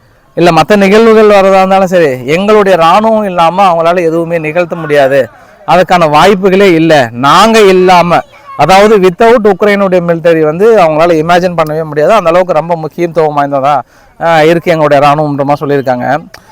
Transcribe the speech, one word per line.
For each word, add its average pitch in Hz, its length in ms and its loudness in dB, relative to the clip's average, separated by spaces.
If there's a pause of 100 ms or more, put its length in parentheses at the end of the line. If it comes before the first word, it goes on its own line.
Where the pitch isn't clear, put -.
(340)
இல்ல 170 160 0
மத்த 165 260 0
நிகழ்வுகள் 214 520 2
வர்றதா 196 280 2
இருந்தாலும் 190 300 0
சரி, 147 400 -2
எங்களுடைய 196 520 0
ராணுவம் 214 460 0
இல்லாம 175 500 0
அவங்களால 170 240 0
எதுவுமே 165 400 -2
நிகழ்த்த 165 380 -6
முடியாது, 139 520 0 (380)
அதுக்கான 175 440 0
வாய்ப்புகளே 190 640 2
இல்ல. 160 360 0
நாங்க 170 500 0
இல்லாம, 180 580 2 (380)
அதாவது 196 420 2
without 208 460 2
உக்ரைனுடைய 202 560 0
மிலிட்டரி 170 420 -2
வந்து 185 340 0
அவங்களால 160 480 0
இமேஜின் 175 320 -2
பண்ணவே 156 280 -4
முடியாது. 151 280 -2
அந்த 190 160 0
அளவுக்கு 175 240 0
ரொம்ப 165 240 -4
முக்கியத்துவம் 156 600 -4
வாய்ந்ததா, 143 440 -2 (400)
ஆ, 160 220 0
இருக்கு 165 280 0
எங்களுடைய 147 360 0
ராணுவம்ன்ற 143 360 -2
மாதிரி 143 240 -4
சொல்லியிருக்காங்க. 131 600 -4 (260)